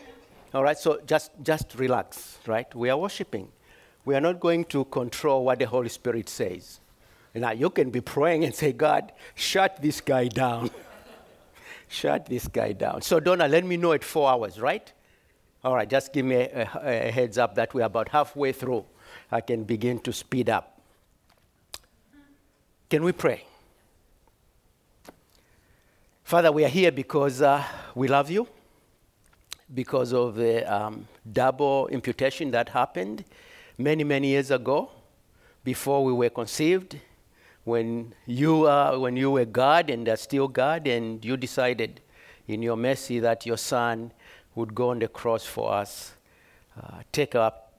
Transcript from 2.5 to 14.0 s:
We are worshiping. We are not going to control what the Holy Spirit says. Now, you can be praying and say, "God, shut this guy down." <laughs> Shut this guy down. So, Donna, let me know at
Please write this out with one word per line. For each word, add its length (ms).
We 160
are 60
worshiping. 540
We 100
are 60
not 180
going 260
to 200
control 580
what 160
the 60
Holy 240
Spirit 400
says. 500
Now, 180
you 180
can 200
be 100
praying 460
and 100
say, 160
"God, 400
shut 480
this 180
guy 300
down." 460
<laughs> 40
Shut 380
this 220
guy 240
down. 320
So, 160
Donna, 280
let 160
me 140
know 140
at 120